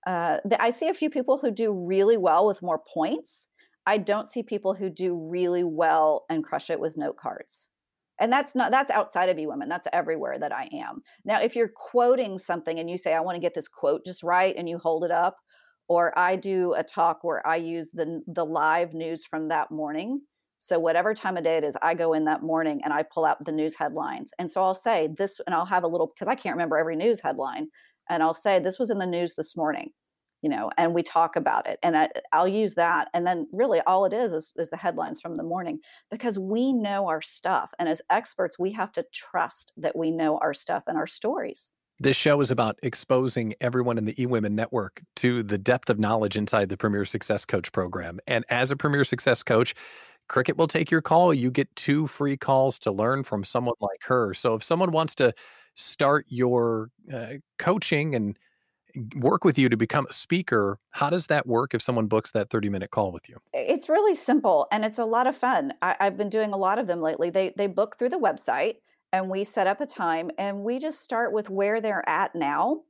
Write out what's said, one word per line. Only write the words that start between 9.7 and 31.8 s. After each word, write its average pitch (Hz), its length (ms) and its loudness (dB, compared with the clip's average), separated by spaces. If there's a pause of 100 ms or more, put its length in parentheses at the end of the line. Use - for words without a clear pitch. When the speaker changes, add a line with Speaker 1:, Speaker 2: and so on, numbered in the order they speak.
Speaker 1:
everywhere 147 460 -2
that 147 120 -4
I - 220 -8
am. - 280 -12 (220)
Now, 214 180 2
if 233 140 0
you're 233 180 2
quoting 240 680 0
something 165 400 -6
and 165 100 -8
you 175 80 -6
say, 170 160 -2
"I 160 60 2
wanna 175 200 -4
get 170 140 -2
this 156 140 -8
quote - 380 -2
just 180 180 -14
right," 180 340 2
and 175 100 -6
you 170 100 -6
hold 165 260 -2
it 170 80 -2
up, 175 260 0 (520)
or 170 280 2
I 180 180 4
do 185 380 0
a - 100 0
talk 165 400 0
where 165 220 -2
I 160 120 2
use 165 360 -6
the, 165 340 -4
the 170 180 -2
live 160 480 2
news 160 320 -6
from 156 240 -6
that 156 200 0
morning. 160 520 -6 (380)
So 175 200 0
whatever 170 340 2
time 185 240 -4
of 170 60 -6
day 165 140 2
it 151 60 0
is, 143 200 -4
I 165 100 2
go 165 200 0
in 156 120 0
that 156 160 0
morning 160 420 -2
and 151 80 -2
I 147 120 0
pull 160 220 -2
out 147 200 0
the 165 60 -6
news 156 240 -2
headlines. 147 640 -6
And 175 100 -6
so 190 140 0
I'll 190 100 2
say 190 420 0
this, 196 300 -4
and 160 80 -4
I'll 165 120 0
have 185 180 2
a 170 40 0
little, 165 200 0
'cause - 200 -8
I 233 60 2
can't 208 220 -4
remember 165 220 0
every 160 180 0
news 214 260 2
headline, 143 480 -4 (400)
and 170 140 2
I'll 160 100 2
say, 196 240 2
"This 180 220 0
was 240 100 0
in 208 80 0
the 185 80 -2
news 175 300 -2
this - 200 -8
morning," 160 360 -4 (500)
you 151 80 0
know, 113 280 -2
and 170 180 2
we 170 80 2
talk 165 320 2
about 151 320 0
it. - 160 -6